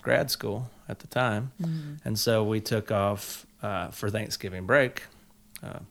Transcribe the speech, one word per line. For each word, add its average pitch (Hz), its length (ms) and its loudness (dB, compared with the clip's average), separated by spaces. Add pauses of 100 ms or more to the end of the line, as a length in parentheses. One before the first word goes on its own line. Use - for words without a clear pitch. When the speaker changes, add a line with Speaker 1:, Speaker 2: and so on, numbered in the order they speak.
Speaker 1:
grad 123 300 4
school 110 400 -4 (160)
at - 100 -6
the - 80 -16
time. 123 460 0 (100)
Speaker 2:
Mm-hmm. 156 320 -4 (100)
Speaker 1:
And 110 140 0
so 113 240 4
we 110 180 2
took 110 300 0
off, 101 560 0 (160)
uh, 92 280 -4
for 104 200 -4
Thanksgiving 98 560 -4
break, 127 380 6 (580)
uh, - 160 -8 (120)